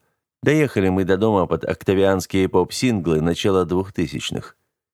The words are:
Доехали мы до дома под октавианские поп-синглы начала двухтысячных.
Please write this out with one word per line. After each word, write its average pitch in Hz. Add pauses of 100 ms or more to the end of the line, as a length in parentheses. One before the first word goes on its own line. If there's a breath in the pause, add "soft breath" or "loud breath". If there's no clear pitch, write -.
(420)
Доехали 131
мы 92
до 92
дома 98
под 80
октавианские 95
поп-синглы 87
начала 90
двухтысячных. 90 (380)